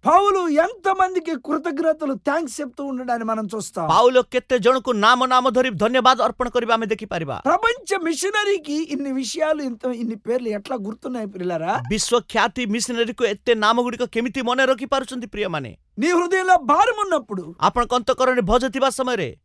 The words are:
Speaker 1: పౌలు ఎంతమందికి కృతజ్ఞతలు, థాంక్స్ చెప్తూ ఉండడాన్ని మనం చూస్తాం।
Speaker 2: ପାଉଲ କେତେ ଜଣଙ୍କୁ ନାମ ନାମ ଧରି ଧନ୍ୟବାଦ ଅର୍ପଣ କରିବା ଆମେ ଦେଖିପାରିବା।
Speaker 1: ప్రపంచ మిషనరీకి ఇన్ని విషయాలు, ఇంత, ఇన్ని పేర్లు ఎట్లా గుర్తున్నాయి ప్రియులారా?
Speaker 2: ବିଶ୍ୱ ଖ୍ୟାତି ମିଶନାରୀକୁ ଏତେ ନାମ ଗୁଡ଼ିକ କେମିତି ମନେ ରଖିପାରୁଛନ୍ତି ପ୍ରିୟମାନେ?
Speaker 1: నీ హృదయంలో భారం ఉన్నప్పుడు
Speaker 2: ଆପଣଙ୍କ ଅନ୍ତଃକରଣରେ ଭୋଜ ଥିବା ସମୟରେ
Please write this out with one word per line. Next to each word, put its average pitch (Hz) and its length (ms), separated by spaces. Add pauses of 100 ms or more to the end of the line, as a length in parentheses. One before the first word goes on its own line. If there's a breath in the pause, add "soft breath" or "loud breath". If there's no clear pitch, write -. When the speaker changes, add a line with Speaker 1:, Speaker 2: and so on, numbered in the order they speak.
Speaker 1:
పౌలు 381 440
ఎంతమందికి 370 840
కృతజ్ఞతలు, 311 760
థాంక్స్ 285 480
చెప్తూ 277 240
ఉండడాన్ని 247 400
మనం 220 300
చూస్తాం। 175 340
Speaker 2:
ପାଉଲ 247 320
କେତେ 254 380
ଜଣଙ୍କୁ 254 320
ନାମ 240 340
ନାମ 254 240
ଧରି 247 200
ଧନ୍ୟବାଦ 247 520
ଅର୍ପଣ 240 280
କରିବା 233 240
ଆମେ 226 120
ଦେଖିପାରିବା। 175 600
Speaker 1:
ప్రపంచ 415 520
మిషనరీకి 339 840
ఇన్ని 277 280
విషయాలు, 302 500
ఇంత, 247 240
ఇన్ని 233 300
పేర్లు 233 340
ఎట్లా 208 320
గుర్తున్నాయి 226 460
ప్రియులారా? 180 640
Speaker 2:
ବିଶ୍ୱ 220 300
ଖ୍ୟାତି 233 460
ମିଶନାରୀକୁ 233 600
ଏତେ 202 300
ନାମ 220 260
ଗୁଡ଼ିକ 240 220
କେମିତି 240 380
ମନେ 247 240
ରଖିପାରୁଛନ୍ତି 262 600
ପ୍ରିୟମାନେ? 165 500 (220)
Speaker 1:
నీ 269 80
హృదయంలో 359 500
భారం 403 440
ఉన్నప్పుడు 214 600
Speaker 2:
ଆପଣଙ୍କ 226 320
ଅନ୍ତଃକରଣରେ 254 480
ଭୋଜ 220 240
ଥିବା 262 240
ସମୟରେ 240 560